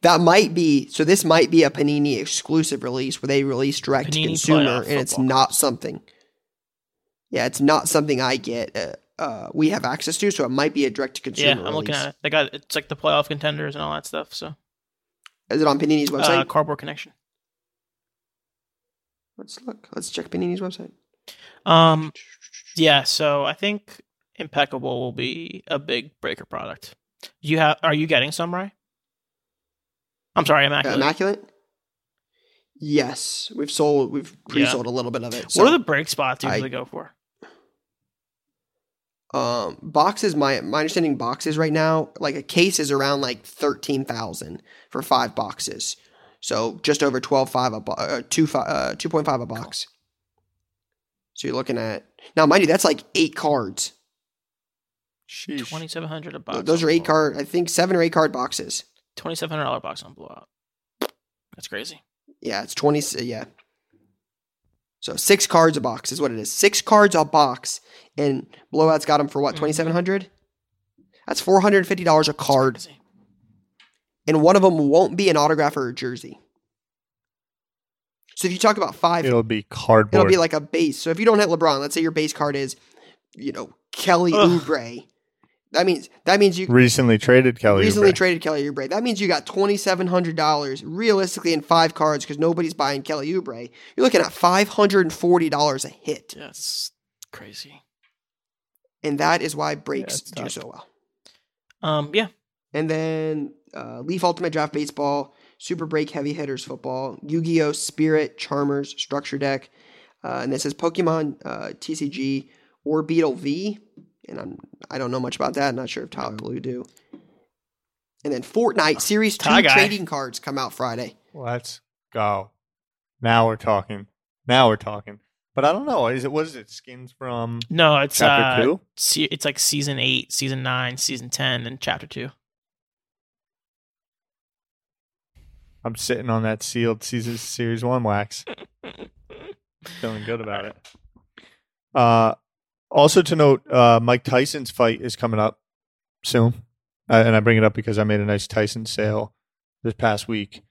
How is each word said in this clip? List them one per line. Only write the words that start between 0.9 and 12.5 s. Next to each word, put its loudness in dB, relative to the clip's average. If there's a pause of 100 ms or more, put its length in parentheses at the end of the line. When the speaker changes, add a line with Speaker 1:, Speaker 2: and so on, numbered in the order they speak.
Speaker 1:
this 4
might 4
be 6
a 4
Panini 0
exclusive -2
release -6
where -8
they 2
release -2
direct -2
to -2
Speaker 2:
Panini 0
Speaker 1:
consumer 2
Speaker 2:
playoff -2
Speaker 1:
and 0
it's -4
Speaker 2:
football. 0
Speaker 1:
not 4
something. -2 (1300)
Yeah, -2
it's -4
not 4
something 0
I 0
get, -8
uh, -8 (280)
uh, -10
we 2
have -4
access -4
to, 2
so -2
it -2
might 0
be 0
a 0
direct -8
to -12
consumer 0
Speaker 2:
Yeah, -8
I'm -6
looking -6
Speaker 1:
release. -4
Speaker 2:
at -8
it. -20
They -2
got, 0